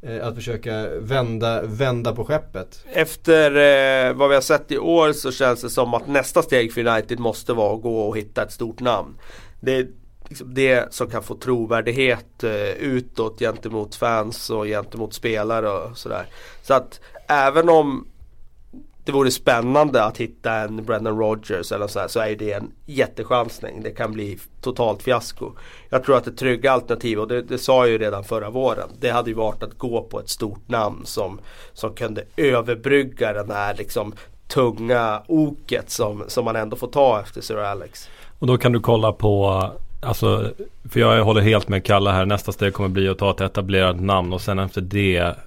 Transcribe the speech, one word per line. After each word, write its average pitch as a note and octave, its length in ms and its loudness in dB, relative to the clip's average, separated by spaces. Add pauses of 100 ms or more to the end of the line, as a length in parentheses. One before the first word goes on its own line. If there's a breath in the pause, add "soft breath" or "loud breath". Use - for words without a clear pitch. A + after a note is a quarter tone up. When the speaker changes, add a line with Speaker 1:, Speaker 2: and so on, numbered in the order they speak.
Speaker 1:
eh, A#2 260 -8
att A#2 80 -8
försöka A2 520 -6 (120)
vända, A2+ 640 -2
vända A#2 500 -2
på - 100 -4
skeppet? - 680 -6
Speaker 2:
Efter, D#3 580 4
eh, C3+ 640 6
vad C#3 160 4
vi C#3 60 6
har C3+ 60 6
sett D3 300 2
i C#3 60 0
år E3 360 4
så C#3 180 -4
känns B2 300 2
det B2 80 -6
som A#2+ 240 0
att A#2 140 -2
nästa C#3+ 340 2
steg A#2+ 320 2
för A#2 140 0
United A2+ 320 0
måste A#2 340 -2
vara G#2+ 220 2
att A2+ 60 -10
gå A2+ 200 -2
och G#2+ 160 -2
hitta G#2+ 260 -6
ett G#2 80 -8
stort A2+ 280 -10
namn. G#2 340 -2 (460 loud breath)
Det C3 160 0
är B2+ 120 0 (420)
liksom C3 240 -16
det B2+ 400 2
som A#2 160 -4
kan A2 140 -6
få A2+ 120 -10
trovärdighet, A#2 1080 -2
eh, G#2 260 -2
utåt A#2+ 680 -4
gentemot A2 560 -4
fans A2+ 540 -2
och G#2+ 160 -4
gentemot G#2 480 -6
spelare A2 560 -2
och G2+ 280 -6
sådär. G2+ 280 -8 (380 loud breath)
Så C#3 100 2
att - 260 0 (280 loud breath)
även D3 420 4
om D3 380 4 (1000)
det D3 80 -4
vore C3+ 180 4
spännande B2+ 720 4
att A2 140 -2
hitta A#2 360 -4
en G#2+ 320 -4
Brendan A2 340 -2
Rodgers G#2+ 520 -2
eller G#2 160 -4
så G2+ 120 -6
här, F#2 80 -4
så A#2 120 -2
är G#2+ 160 -2
det G#2+ 160 -6
en G#2 200 -8 (140)
jättechansning. A#2+ 960 -2
Det A2 80 -8
kan A2 200 -6
bli G2+ 260 -8 (240)
totalt A#2+ 420 -2
fiasko. - 480 -2 (380 loud breath)
Jag B2+ 140 0
tror C3+ 140 4
att A#2+ 80 0
det - 60 -8
trygga B2+ 400 0
alternativ, A#2+ 480 0
och G#2+ 80 -2
det, B2 140 -2
det B2 160 -6
sa C3 280 4
jag A#2+ 40 6
ju A2+ 80 2
redan G#2 260 -2
förra G#2 260 -4
våren, A2+ 400 -2 (100)
det B2+ 100 0
hade A#2+ 200 0
ju A2 60 -4
varit A2 280 -2
att A2 140 -12
gå A#2 260 -4
på G#2 160 -10
ett - 100 -14
stort G2+ 400 -8
namn G#2+ 360 -2
som, G2 340 -6 (340 loud breath)
som G#2 200 -8
kunde G#2+ 300 -8 (140)
överbrygga B2 960 2
den G#2 180 -6
här G2+ 240 -2
liksom G#2 380 -6 (340 loud breath)
tunga A2+ 800 0
oket D3+ 600 -2
som, G2+ 380 -4
som A#2+ 180 -2
man A2+ 100 -2
ändå A2 220 -4
får B2 100 -8
ta A#2+ 340 4
efter - 200 -14
Sir A2 160 -6
Alex. G2+ 520 -8 (300 loud breath)
Speaker 3:
Och C3+ 80 0
då B2+ 100 4
kan B2 140 4
du A#2+ 80 4
kolla A2 320 2
på, G2 520 2 (380)
alltså, G#2+ 500 0 (380)
för - 100 0
jag A2+ 240 6
håller G#2+ 180 4
helt G#2 260 4
med F#2+ 180 -2
Kalle G2+ 240 4
här, F#2+ 160 4
nästa G2+ 260 -2
steg G2 220 0
kommer G2 160 -2
bli F#2+ 200 2
att F#2+ 80 -2
ta G2 140 2
ett F2+ 100 -2
etablerat F#2+ 600 2
namn F#2 320 2
och F#2 80 -4
sen F#2+ 180 -2
efter F#2+ 220 -4
det F2+ 540 2 (120)